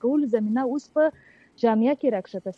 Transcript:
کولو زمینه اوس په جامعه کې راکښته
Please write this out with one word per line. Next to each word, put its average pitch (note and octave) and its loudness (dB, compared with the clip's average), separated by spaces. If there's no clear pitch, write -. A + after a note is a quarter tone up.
کولو C#4 0
زمینه A3 0
اوس C#4 -6
په D4+ 2
جامعه A3+ 2
کې D4 -2
راکښته F#3+ -8